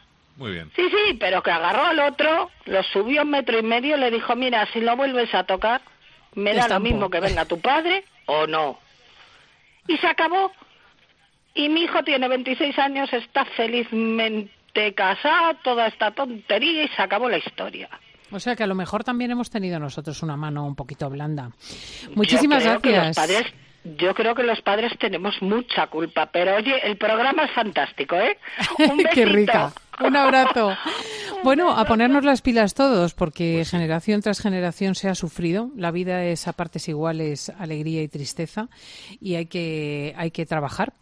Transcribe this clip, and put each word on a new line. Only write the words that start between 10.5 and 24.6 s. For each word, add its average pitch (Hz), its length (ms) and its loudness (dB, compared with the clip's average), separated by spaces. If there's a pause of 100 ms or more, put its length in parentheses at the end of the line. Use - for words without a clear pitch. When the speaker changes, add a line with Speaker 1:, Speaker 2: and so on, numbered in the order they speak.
Speaker 2:
Y 294 160 0
mi 330 140 2
hijo 330 200 0
tiene 262 240 0
veintiséis 262 500 -2
años, 277 360 0
está 247 320 -2 (540)
felizmente 220 960 -2
casado, 302 680 2
toda 233 240 2
esta 214 240 0
tontería, 240 720 -2
y - 40 -4
se - 140 -4
acabó 208 280 0
la 180 80 0
historia. - 500 -10 (420)
Speaker 3:
O 202 80 -8
sea 240 180 -2
que 233 60 -4
a 196 40 0
lo 190 80 0
mejor 190 300 -4
también 247 260 -2
hemos 247 180 -2
tenido 185 300 -4
nosotros 147 440 -8
una 151 140 -4
mano 147 300 -4
un 139 100 -6
poquito 143 320 -8
blanda. 143 420 -6 (520)
Speaker 2:
Yo - 120 -18
Speaker 3:
Muchísimas 254 480 4
Speaker 2:
creo 226 200 2
que 262 80 4
los 202 80 6
Speaker 3:
gracias. 160 180 2
Speaker 2:
padres, 180 380 0 (420)
yo 180 180 2
creo 226 200 0
que 269 80 -2
los 233 200 0